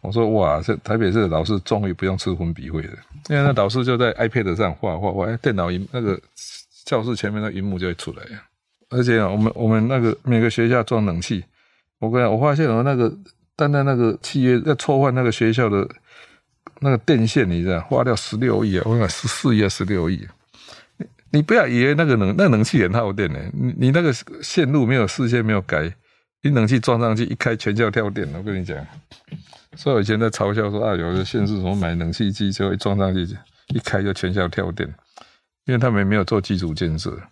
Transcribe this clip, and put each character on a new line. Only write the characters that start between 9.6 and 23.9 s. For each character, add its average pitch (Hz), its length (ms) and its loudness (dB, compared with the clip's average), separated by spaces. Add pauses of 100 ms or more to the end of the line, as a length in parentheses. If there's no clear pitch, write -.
们 110 200 4
那 131 120 2
个， 117 240 2
每 120 180 4
个 117 80 4
学 117 180 0
校 123 140 2
装 110 240 0
冷 87 160 -2
气， 95 220 -4 (560)
我 110 100 -2
跟 123 100 0
你 120 60 2
讲， 104 80 2
我 113 60 0
发 143 160 2
现 156 120 2
我 113 140 2
那 139 140 2
个， 117 200 2 (400)
单 147 160 2
单 143 140 2
那 139 100 2
个 117 280 2
契 - 180 -2
约 127 240 4
要 151 100 2
抽 135 240 0
换 135 140 4
那 127 80 0
个 120 100 2
学 113 220 2
校 117 160 2
的 101 180 0 (920)
那 139 100 0
个 127 80 4
电 113 280 2
线， 110 220 2
你 85 140 0
知 90 80 -2
道， 87 120 0
花 127 220 0
掉 123 120 0
十 - 220 -8
六 113 280 0
亿 95 140 0
啊， - 60 -4
我 113 120 2
讲 110 100 2
十 - 200 -6
四 120 280 0
亿 107 80 4
啊， 98 60 2
十 - 160 -6
六 90 240 0
亿。 90 180 -4 (680)
你， - 80 -12 (240)
你 147 140 4
不 156 100 2
要 208 140 4
以 123 180 2
为 143 80 4
那 151 100 2
个 135 140 4
冷-， 98 200 2
那 190 120 6
冷 107 140 6
气 120 180 2
很 90 100 2
耗 107 220 0
电 98 180 -2
呢， 69 80 -8 (140)
你， 127 240 -2
你 127 140 2